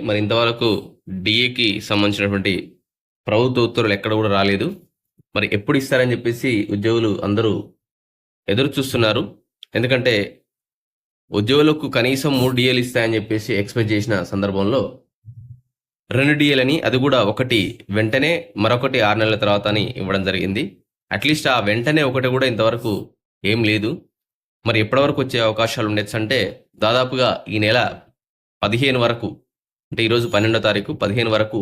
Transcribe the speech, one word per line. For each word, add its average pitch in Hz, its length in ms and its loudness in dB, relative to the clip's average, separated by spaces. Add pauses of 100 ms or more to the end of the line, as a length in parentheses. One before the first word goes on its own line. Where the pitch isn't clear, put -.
మరి 107 180 -2
ఇంతవరకు 117 500 0 (500)
డిఏకి 120 480 0 (140)
సంబంధించినటువంటి 101 720 0 (760)
ప్రభుత్వ 120 400 2
ఉత్తర్వులు 113 280 0
ఎక్కడ 107 180 -4
కూడా 107 220 2
రాలేదు. 98 320 0 (680)
మరి 208 180 -2
ఎప్పుడు 139 240 0
ఇస్తారని 127 360 2
చెప్పేసి 117 380 -2 (180)
ఉద్యోగులు 110 420 0 (120)
అందరూ 101 300 2 (920)
ఎదురు 127 260 0
చూస్తున్నారు. 117 500 0 (520)
ఎందుకంటే 123 400 0 (1160)
ఉద్యోగులకు 147 580 2
కనీసం 131 440 0
మూడు 127 220 2
డిఏలు 123 280 2
ఇస్తాయని 113 340 0
చెప్పేసి 107 360 -4
ఎక్స్‌పెక్ట్ 104 400 -2
చేసిన 104 300 0
సందర్భంలో 98 580 -2 (1300)
రెండు 139 240 2
డిఏలని, 147 480 2
అది 120 180 0
కూడా 131 240 2
ఒకటి 117 360 0 (300)
వెంటనే, 110 420 0 (260)
మరొకటి 120 440 0
ఆరు 104 180 2
నెలల 110 180 2
తర్వాత 104 300 0
అని 104 160 0 (140)
ఇవ్వడం 95 280 -2
జరిగింది. 95 380 -2 (480)
అట్లీస్ట్ 147 360 0
ఆ 127 100 4 (100)
వెంటనే 120 360 2
ఒకటి 127 260 0
కూడా 127 180 0
ఇంతవరకు 113 460 0 (500)
ఏం 107 200 2
లేదు. 107 280 0 (760)
మరి 117 140 0
ఎప్పటి 131 240 2
వరకు 143 180 0
వచ్చే 127 180 -4
అవకాశాలు 113 500 0
ఉండొచ్చు 104 280 -4
అంటే 110 220 -2 (420)
దాదాపుగా 123 480 2 (180)
ఈ 107 120 -2
నెల 110 200 2 (840)
పదిహేను 123 380 2
వరకు, 117 280 0 (640)
అంటే 113 120 -4
ఈరోజు 117 260 2
పన్నెండో 107 300 2
తారీఖు, 104 340 0
పదిహేను 113 380 -2
వరకు 107 300 0